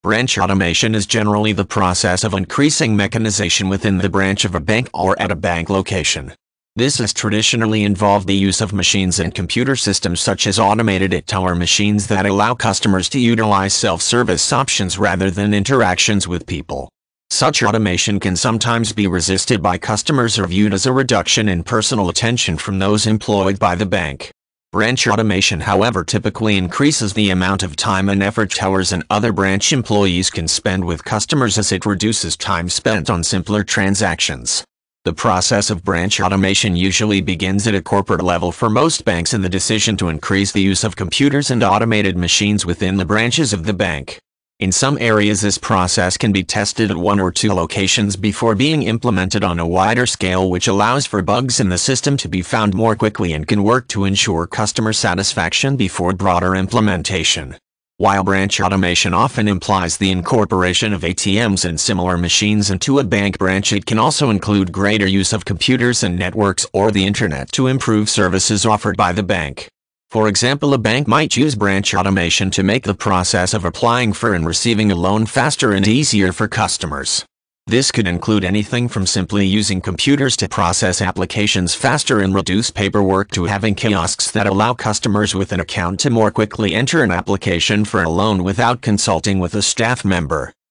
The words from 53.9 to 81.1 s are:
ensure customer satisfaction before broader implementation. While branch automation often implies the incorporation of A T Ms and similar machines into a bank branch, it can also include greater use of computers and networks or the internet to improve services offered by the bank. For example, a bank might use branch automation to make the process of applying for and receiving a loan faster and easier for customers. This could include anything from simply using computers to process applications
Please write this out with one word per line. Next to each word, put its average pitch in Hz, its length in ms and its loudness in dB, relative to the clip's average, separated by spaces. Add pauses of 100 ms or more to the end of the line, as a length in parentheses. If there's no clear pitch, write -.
ensure 95 420 0
customer 107 460 -2
satisfaction 98 840 0
before 92 380 -2
broader 92 420 2
implementation. 92 1000 0 (400)
While 98 260 2
branch 95 380 0
automation 92 540 0
often 107 340 2
implies 92 480 0
the 95 160 0
incorporation 92 800 0
of 85 100 -4
A 87 100 -2
T 104 320 0
Ms 98 200 0
and 85 160 -4
similar 90 360 0
machines 101 540 0
into 135 300 0
a 131 40 -2
bank 101 340 0
branch, 95 340 0
it 101 120 -2
can - 140 -2
also 139 320 2
include 101 400 0
greater 101 380 0
use 95 240 0
of 107 120 -4
computers 123 600 0
and 87 120 -2
networks 92 560 -2
or 104 200 2
the 95 120 2
internet 85 480 -2
to 131 140 0
improve 113 420 0
services 95 560 2
offered 107 320 2
by 90 140 2
the 95 140 -2
bank. 82 440 -4 (420)
For 107 180 2
example, 139 460 0
a 127 40 2
bank 113 300 0
might 139 300 2
use 143 160 2
branch 98 400 0
automation 95 560 0
to 95 120 -2
make 107 220 0
the 104 80 -2
process 92 640 0
of 92 100 -4
applying 117 480 0
for 107 220 0
and 82 100 0
receiving 104 480 0
a - 20 2
loan 98 300 2
faster 127 480 0
and 98 160 2
easier 110 440 2
for - 160 -2
customers. 80 760 -4 (420)
This 127 240 2
could 107 160 0
include 92 380 0
anything 107 440 -2
from 95 180 -2
simply 98 400 0
using 101 340 0
computers 135 560 0
to 113 140 -4
process 87 500 0
applications 92 760 -2